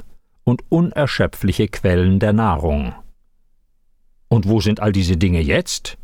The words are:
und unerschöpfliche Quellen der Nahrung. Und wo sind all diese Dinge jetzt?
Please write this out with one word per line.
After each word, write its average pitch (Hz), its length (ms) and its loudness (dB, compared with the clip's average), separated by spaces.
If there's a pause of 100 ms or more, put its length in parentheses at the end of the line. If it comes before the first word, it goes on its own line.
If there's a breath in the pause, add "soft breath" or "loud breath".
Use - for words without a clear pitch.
(460)
und 123 240 0
unerschöpfliche 113 960 0
Quellen 92 520 2
der 107 120 2
Nahrung. 78 640 -2 (1300)
Und 107 200 2
wo 110 120 4
sind 104 200 0
all 104 120 0
diese 92 240 2
Dinge 87 240 2
jetzt? - 640 -2